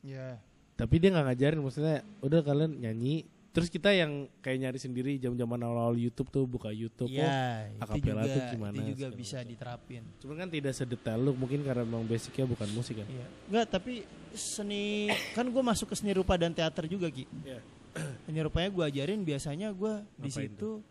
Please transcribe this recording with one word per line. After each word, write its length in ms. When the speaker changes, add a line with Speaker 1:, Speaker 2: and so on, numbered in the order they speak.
Speaker 1:
Iya. 400
Speaker 2:
Tapi 240
dia 120
nggak 200
ngajarin, 320
maksudnya 400
udah 220
kalian 380
nyanyi. 440
Terus 220
kita 180
yang 380
kayak 160
nyari 160
sendiri, 400
jam-jaman 420
awal-awal 380
YouTube 320
tuh 160
buka 240
YouTube, 400
Speaker 1:
Iya, 640
Speaker 2:
oh, 80
a 80
Speaker 1:
itu 80
Speaker 2:
cappella 260
Speaker 1:
juga, 140
Speaker 2:
tuh 160
gimana, 240
Speaker 1:
itu 80
juga 120
Speaker 2:
segala 80
Speaker 1:
bisa 240
Speaker 2:
macam. 80
Speaker 1:
diterapin. 560
Speaker 2:
Cuman 160
kan 160
tidak 240
sedetail 460
lu, 100
mungkin 320
karena 240
emang 160
basicnya 400
bukan 320
musik 240
kan? 80
Speaker 1:
Iya. 180
Nggak, 240
tapi 220
seni, 720
<coughs> 240
kan 160
gua 160
masuk 240
ke 80
seni 160
rupa 240
dan 160
teater 320
juga, 240
Ki. 160
Speaker 2:
Iya. 240
Speaker 1:
Seni 160
rupanya 260
gua 160
ajarin 380
biasanya 480
gua 320
di 140
Speaker 2:
Ngapain 160
Speaker 1:
situ 160
Speaker 2:
tuh? 160